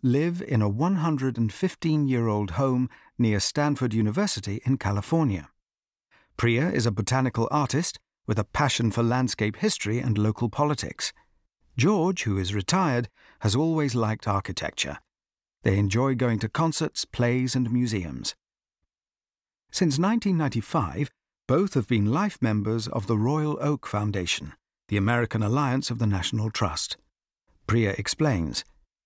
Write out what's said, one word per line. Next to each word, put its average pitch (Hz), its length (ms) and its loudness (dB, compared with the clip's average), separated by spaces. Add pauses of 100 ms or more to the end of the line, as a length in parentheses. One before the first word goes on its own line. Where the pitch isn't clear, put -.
live 160 400 2
in 117 200 2
a 104 80 4
one 160 280 0
hundred 135 400 0
and 113 140 2
fifteen-year-old 127 1000 0
home 127 380 0 (280)
near 107 240 2
Stanford 143 520 0
University 110 680 0
in 131 140 2
California. 101 720 0 (880)
Priya 120 340 2
is 117 180 0
a 113 40 2
botanical 117 600 0
artist 147 480 0 (260)
with 107 140 0
a 107 40 0
passion 127 460 0
for 117 140 0
landscape 117 540 0
history 120 420 -2
and 117 180 0
local 107 320 0
politics. - 640 -4 (640)
George, 180 460 2
who 98 160 0
is 92 160 -2
retired, 123 520 0 (320)
has - 160 2
always 151 380 0
liked 110 340 0
architecture. 92 680 -4 (640)
They 98 160 2
enjoy 113 380 2
going 117 240 0
to 110 100 -4
concerts, - 560 -2
plays, 123 500 0
and 123 160 0
museums. 101 640 -2 (1400)
Since 147 280 2
nineteen 202 380 0
ninety-five, 123 760 -2 (360)
both 175 280 0
have 123 120 0
been 107 240 2
life 190 300 -2
members 110 460 0
of 104 180 -6
the 113 120 0
Royal 151 440 0
Oak 143 240 -2
Foundation, 98 680 -4 (360)
the 104 80 2
American 113 460 2
alliance 131 480 0
of 117 80 -6
the 113 80 2
National 104 420 0
Trust. - 480 -4 (720)
Priya 110 300 2
explains, 107 680 -2 (400)